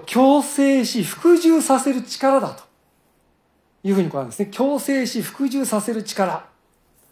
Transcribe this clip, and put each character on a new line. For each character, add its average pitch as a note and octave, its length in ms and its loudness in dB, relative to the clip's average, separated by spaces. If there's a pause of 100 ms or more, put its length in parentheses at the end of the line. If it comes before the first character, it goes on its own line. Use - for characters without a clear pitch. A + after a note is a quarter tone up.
強 C4+ 340 4
制 C#4 440 2
し A#3 180 -4
服 - 340 4
従 E4 260 4
さ C4 180 2
せ C#4 120 0
る A#3+ 100 -4
力 C4+ 360 0
だ F3+ 120 -2
と - 120 -18 (1200)
い G3 80 -2
う G3 40 2
ふ F#3+ 40 4
う F#3+ 40 2
に D#3+ 60 -2
こ D3 100 -6
う - 20 -2
な C3 60 -8
ん A#2 40 -14
で - 60 -14
す - 20 -8
ね。 G3+ 140 -4
強 C#4 260 -2
制 C4+ 260 -2
し A#3+ 160 -6
服 C4+ 280 -6
従 C4+ 160 -2
さ G#3+ 160 -2
せ A#3 120 -4
る A3 120 -6
力。 F3+ 400 -4 (680)